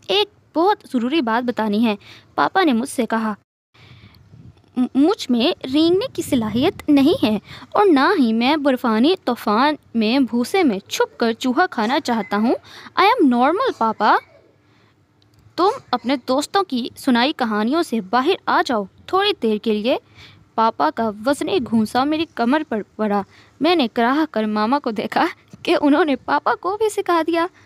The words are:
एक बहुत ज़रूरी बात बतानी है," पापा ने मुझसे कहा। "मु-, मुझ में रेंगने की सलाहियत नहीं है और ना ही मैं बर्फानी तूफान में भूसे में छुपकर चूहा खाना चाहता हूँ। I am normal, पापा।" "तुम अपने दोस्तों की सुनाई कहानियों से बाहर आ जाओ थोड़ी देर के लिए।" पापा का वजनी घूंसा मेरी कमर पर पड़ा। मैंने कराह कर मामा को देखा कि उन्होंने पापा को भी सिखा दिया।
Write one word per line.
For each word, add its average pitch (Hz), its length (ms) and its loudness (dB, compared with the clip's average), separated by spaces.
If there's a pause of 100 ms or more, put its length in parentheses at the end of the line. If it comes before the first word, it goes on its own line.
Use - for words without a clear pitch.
एक 403 200 0 (260)
बहुत 381 240 2 (120)
ज़रूरी 254 300 -2
बात 226 220 -2
बतानी 220 400 -2
है," 214 140 0 (400)
पापा 339 260 2
ने 302 100 2
मुझसे 233 320 -2
कहा। 220 300 -4 (1400)
"मु-, 247 160 0
मुझ 320 360 2
में 247 240 2 (100)
रेंगने 330 500 0
की 349 60 -8
सलाहियत 247 680 -2
नहीं 285 340 4
है 214 180 2 (340)
और 403 120 4
ना 320 320 4
ही 226 140 2
मैं 262 300 0
बर्फानी 254 520 2
तूफान 247 640 0 (180)
में 233 300 2
भूसे 240 380 0
में 202 260 0
छुपकर 240 440 -2
चूहा 254 320 0
खाना 247 340 -2
चाहता 226 380 -4
हूँ। 233 180 2 (440)
I 403 140 4
am 339 180 4
normal, 330 480 2
पापा।" 226 400 2 (1400)
"तुम 370 140 2 (220)
अपने 247 240 -2
दोस्तों 285 460 -2
की 247 340 -6
सुनाई 247 340 2
कहानियों 233 520 -2
से 226 180 -4
बाहर 254 360 0 (100)
आ 285 140 2
जाओ 220 260 -2 (260)
थोड़ी 403 280 2
देर 214 160 0
के 220 140 -4
लिए।" 226 280 -2 (580)
पापा 226 320 0
का 226 200 -4
वजनी 285 500 -2
घूंसा 233 460 0
मेरी 311 220 -2 (100)
कमर 262 260 0
पर 220 180 -6
पड़ा। 202 440 -4 (360)
मैंने 320 260 2
कराह 262 380 0
कर 220 200 -4
मामा 214 340 -2
को 247 120 -6
देखा 240 380 -2 (360)
कि - 100 2
उन्होंने 294 400 2
पापा - 380 -2
को 392 240 -6
भी 427 120 0
सिखा 349 340 -2
दिया। 330 260 -2 (160)